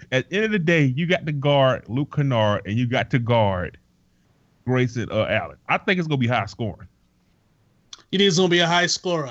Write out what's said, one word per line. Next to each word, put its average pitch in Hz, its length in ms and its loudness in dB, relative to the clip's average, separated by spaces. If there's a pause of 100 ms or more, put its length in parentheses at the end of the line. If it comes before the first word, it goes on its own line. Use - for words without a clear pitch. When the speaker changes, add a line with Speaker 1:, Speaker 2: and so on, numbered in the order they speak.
(100)
Speaker 1:
At 127 200 0
the 175 60 -2
end 214 100 0
of 220 60 -2
the 214 60 0
day, 160 260 2
you 135 220 0
got 165 200 -2
to 156 60 -4
guard 139 560 2
Luke 135 280 -4
Kennard 113 500 2
and 104 120 -2
you 123 80 0
got 113 240 -2
to 139 80 2
guard 107 600 0 (840)
Grayson, 123 480 -2
uh, 101 160 0
Allen. 82 300 -4 (100)
I 165 100 0
think 190 200 -2
it's 165 100 -4
gonna 143 100 0
be 120 80 0
high 117 200 0
scoring. 98 420 -10 (1200)
Speaker 2:
You 190 80 -2
think 202 100 6
it's 165 100 0
gonna 185 100 4
be 175 120 2
a 170 60 2
high 175 200 2
scorer? 165 440 -4